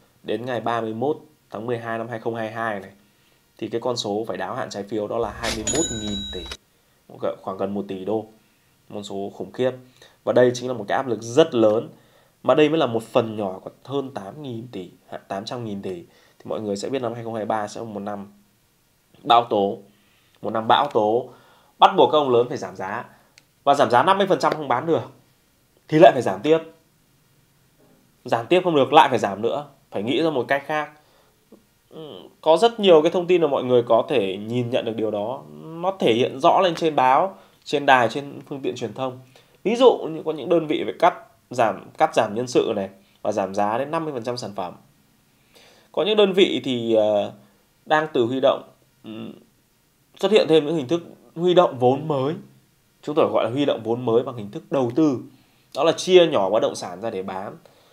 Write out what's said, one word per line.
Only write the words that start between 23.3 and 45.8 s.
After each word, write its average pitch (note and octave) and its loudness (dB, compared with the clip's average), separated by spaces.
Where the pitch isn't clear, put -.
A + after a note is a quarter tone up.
Và C#3+ 4
giảm C3 4
giá A#2+ 6
năm F#3+ 4
mươi G3 0
phần F3+ 0
trăm D3+ 0
không D3+ -6
bán B2+ -2
được D#3 0
thì D#3 2
lại F3 10
phải C3 -2
giảm G2+ -4
tiếp. D3+ 4
Giảm A#2 -2
tiếp E3+ 4
không F3 0
được C3 4
lại C#3 8
phải A#2+ 0
giảm G2+ -2
nữa. A#2 -4
Phải G2+ -6
nghĩ C#3+ -2
ra D#3+ 0
một C3 -2
cách C#3 -2
khác. D3+ -6
Ừ, C#3+ -18
có D#3+ 6
rất A3+ 2
nhiều F3+ 8
cái E3+ 2
thông F3 -2
tin F3 4
mà D#3 4
mọi B2+ 0
người B2 4
có A#2 4
thể G2 0
nhìn A#2+ -4
nhận B2 -2
được A2 -6
điều A2 -2
đó. A2+ -6
Nó E3+ -8
thể D3 2
hiện A#2+ -2
rõ D3 4
lên F3 0
trên D#3+ -2
báo, C#3+ 2
trên C#3+ -4
đài, B2+ 6
trên C#3 -10
phương C#3 -10
tiện C3+ -4
truyền B2 -8
thông. C3 -8
Ví A3 0
dụ B3 6
như D#3 -10
có D#3 -2
những D#3 -8
đơn E3 2
vị D3 -2
phải G#2+ -4
cắt F3+ 4
giảm, A2 -2
cắt D#3 0
giảm G#2+ 0
nhân B2 -4
sự B2+ 0
này G2 -4
và G#2+ -2
giảm G2 -4
giá G#2 0
đến C#3 -6
năm E3 -4
mươi D3+ -6
phần A#2+ -8
trăm A#2+ -6
sản A2 -12
phẩm. F2+ -8